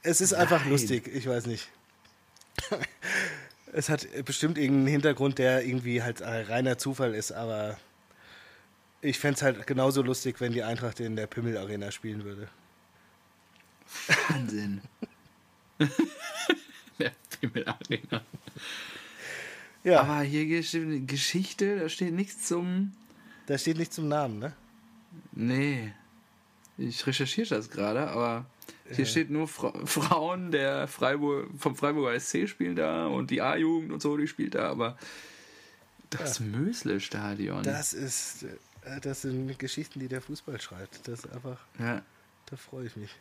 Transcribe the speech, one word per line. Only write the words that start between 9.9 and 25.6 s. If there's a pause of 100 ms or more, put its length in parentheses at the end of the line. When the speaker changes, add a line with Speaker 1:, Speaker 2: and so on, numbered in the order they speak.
Speaker 1:
lustig,
wenn
die
Eintracht
in
der
Pimmel
Arena
spielen
würde. (1800)
Speaker 2:
Wahnsinn. (960)
<laughs>
Der (280)
Pimmel
Arena. (1600)
Speaker 1:
Ja.
Speaker 2:
Aber
hier
gesch-,
Geschichte,
da
steht
nichts
zum (540)
Speaker 1:
Da
steht
nichts
zum
Namen,
ne? (800)
Speaker 2:
Nee. (840)